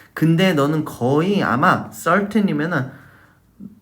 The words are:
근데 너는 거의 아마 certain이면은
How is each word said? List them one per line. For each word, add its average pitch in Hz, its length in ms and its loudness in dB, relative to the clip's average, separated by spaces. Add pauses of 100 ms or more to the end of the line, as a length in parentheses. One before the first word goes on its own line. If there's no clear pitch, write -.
(140)
근데 165 400 2
너는 147 300 0
거의 156 600 0
아마 127 480 0
certain이면은 175 960 -2 (920)